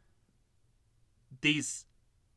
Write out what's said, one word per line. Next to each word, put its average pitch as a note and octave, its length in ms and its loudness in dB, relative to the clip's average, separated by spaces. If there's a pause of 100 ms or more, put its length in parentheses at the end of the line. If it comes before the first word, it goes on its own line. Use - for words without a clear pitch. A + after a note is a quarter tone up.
(1400)
these D3+ 440 2 (520)